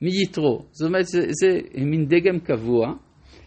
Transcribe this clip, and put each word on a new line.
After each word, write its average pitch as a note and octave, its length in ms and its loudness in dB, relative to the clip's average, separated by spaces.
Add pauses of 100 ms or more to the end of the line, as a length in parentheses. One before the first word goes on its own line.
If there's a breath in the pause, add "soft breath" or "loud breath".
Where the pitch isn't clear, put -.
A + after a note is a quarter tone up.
מיתרו. F3+ 680 0
זאת D#3+ 180 -4
אומרת, F#3 180 0
זה, F3+ 140 0
זה F3 380 2 (260)
מין D#3 220 0
דגם F3 320 2
קבוע, A#2+ 540 0 (540 soft breath)